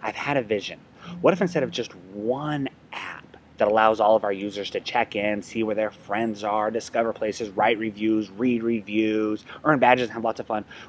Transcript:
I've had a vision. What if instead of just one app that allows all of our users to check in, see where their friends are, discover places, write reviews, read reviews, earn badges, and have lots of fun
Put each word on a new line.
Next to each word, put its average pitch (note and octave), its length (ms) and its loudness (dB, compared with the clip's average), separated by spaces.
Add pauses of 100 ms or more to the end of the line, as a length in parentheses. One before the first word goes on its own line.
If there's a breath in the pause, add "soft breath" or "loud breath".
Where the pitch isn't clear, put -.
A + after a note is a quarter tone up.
I've G#2+ 140 -6
had C#3+ 220 -2
a C3 60 0
vision. G2+ 360 -4 (420 loud breath)
What F3 120 6
if F#3 80 0
instead E3+ 220 0
of B2 80 -2
just - 240 -6 (180)
one C3+ 560 -4 (240)
app - 440 -14 (200)
that G#2+ 100 4
allows A2 320 4
all A2 160 6
of G#2+ 80 4
our G#2 80 0
users G2+ 400 -4
to G2+ 80 -4
check A2+ 360 -2
in, G#2 260 0
see A2+ 220 -4
where G#2+ 120 0
their G#2+ 160 -2
friends G#2 520 -4
are, G#2+ 280 0
discover A2+ 420 -2
places, G#2+ 360 -4
write G#2 280 2
reviews, G#2+ 540 0
read A#2 320 0
reviews, G#2+ 800 0 (200 loud breath)
earn D3 160 4
badges, B2+ 260 6
and G#2+ 80 -6
have A2+ 100 -8
lots A2+ 160 -2
of A#2+ 80 -10
fun G#2+ 160 -2 (260 loud breath)